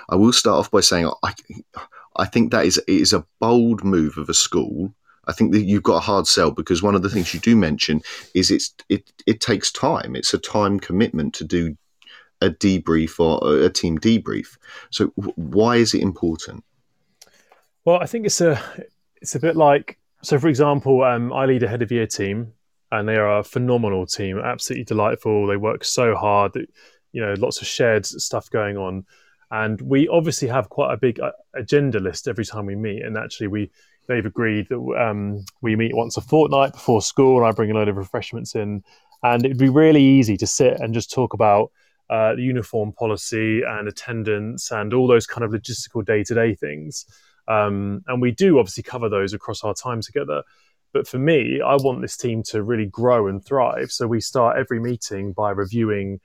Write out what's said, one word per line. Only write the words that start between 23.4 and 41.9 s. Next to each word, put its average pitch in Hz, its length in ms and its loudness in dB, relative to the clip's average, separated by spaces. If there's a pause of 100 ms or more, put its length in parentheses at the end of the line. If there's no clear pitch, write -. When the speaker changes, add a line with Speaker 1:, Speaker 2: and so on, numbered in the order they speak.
Speaker 2:
phenomenal 117 640 0
team, 98 320 -6
absolutely 123 460 -8
delightful. 107 600 0
They 101 120 0
work 107 260 -4
so 120 320 0
hard, 101 380 2
that, - 140 -8 (440)
you 120 100 -6
know, 101 160 -2
lots 117 240 -4
of 113 60 -10
shared 110 400 0
stuff - 420 -8
going 101 280 -4
on. 95 280 -6 (460)
And 110 300 -2
we 135 260 2
obviously 160 400 0
have 123 220 -2
quite 135 220 -2
a 123 60 -4
big, 120 220 0
uh, 131 140 -6 (200)
agenda 135 460 0
list 98 280 -6
every 113 180 -4
time 107 200 -10
we 98 100 -8
meet. 107 280 -8
And 113 120 -8
actually, 110 320 -8
we, 104 240 -6 (360)
they've 120 180 -2
agreed 107 440 -2
that, 123 80 -4 (220)
um, 104 460 -4 (160)
we 113 140 0
meet 113 200 0
once 117 220 -2
a - 40 -6
fortnight 139 520 4
before 113 280 2
school, 131 360 4
and 117 100 6
I 113 40 4
bring 107 180 0
a 107 60 0
load 107 120 2
of 98 100 -2
refreshments 117 580 -10
in. 104 280 -4 (400)
And 120 220 2
it'd 135 120 0
be 135 120 6
really 156 340 8
easy 131 340 6
to 107 100 -2
sit - 320 2
and 113 140 -6
just 117 180 -4
talk 123 220 -2
about, 107 380 4 (380)